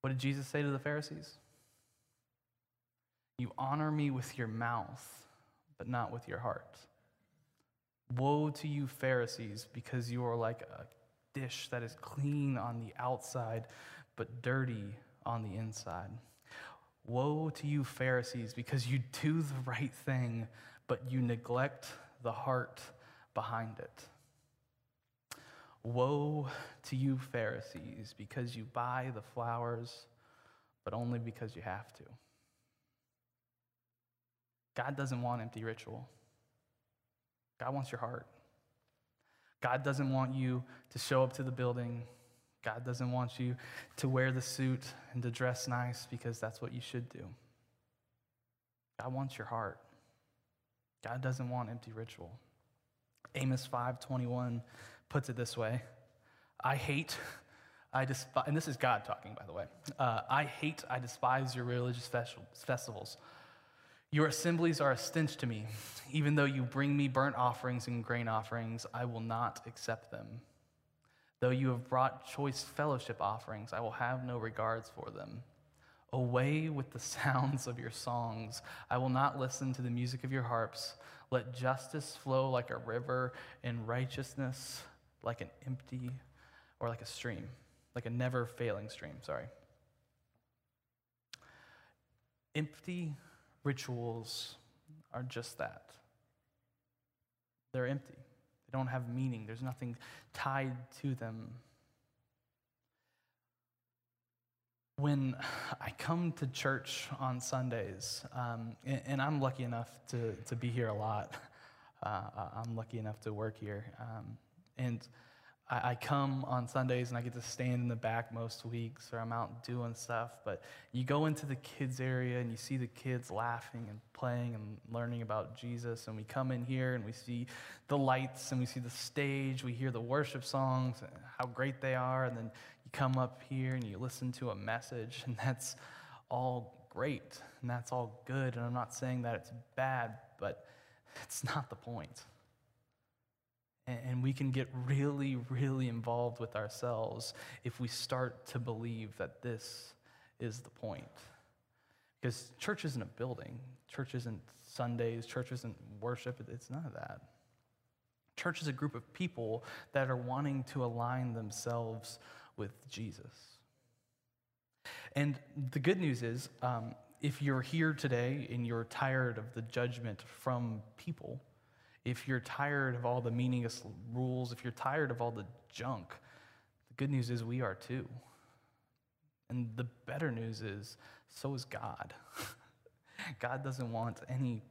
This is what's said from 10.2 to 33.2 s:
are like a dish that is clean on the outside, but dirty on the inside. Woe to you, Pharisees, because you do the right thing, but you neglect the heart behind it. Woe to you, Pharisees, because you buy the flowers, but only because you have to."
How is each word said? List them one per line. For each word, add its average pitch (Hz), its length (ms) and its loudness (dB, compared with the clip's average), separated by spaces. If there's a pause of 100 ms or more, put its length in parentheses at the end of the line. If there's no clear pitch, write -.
are 117 100 2
like 117 280 0
a - 240 -12 (460)
dish 131 360 -4
that 120 140 0
is 117 120 -8
clean 143 640 2
on 117 220 -2
the 113 180 -8
outside, 117 680 0 (480)
but 120 260 -6
dirty 120 520 0 (320)
on 117 180 0
the 98 120 -4
inside. 101 560 -6 (960)
Woe 147 440 2
to 147 180 -4
you, 147 160 4
Pharisees, 123 720 2
because 120 340 0
you 131 120 4 (220)
do 160 200 6
the 139 240 0
right 127 280 0
thing, 117 540 0 (400)
but 127 240 0
you 127 100 4
neglect 120 680 2 (340)
the 120 100 0
heart 127 500 0 (520)
behind 113 460 -2
it. - 240 -10 (1800)
Woe 143 680 4 (360)
to - 120 -4
you, 131 220 4
Pharisees, - 1000 -4
because 120 380 -4
you 113 80 -6
buy 127 500 0
the 107 80 -6
flowers, 117 840 -2 (800)
but 110 80 -2
only 120 260 0
because 113 360 -6
you 85 60 -10
have 104 320 -6
to." - 100 -20 (2750)